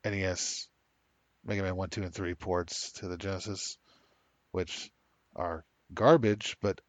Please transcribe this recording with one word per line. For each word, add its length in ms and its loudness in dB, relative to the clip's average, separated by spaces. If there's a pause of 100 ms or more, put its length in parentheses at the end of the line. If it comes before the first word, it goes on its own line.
N 100 -2
E 100 -2
S 440 -4 (760)
Mega 200 -2
Man 100 -2
one, 160 -4
two, 140 -4
and 100 -8
three 200 -2
ports 580 -2
to 160 -10
the 80 -4
Genesis, 600 -6 (760)
which 360 -4 (460)
are 300 -4 (280)
garbage, 720 6
but 260 0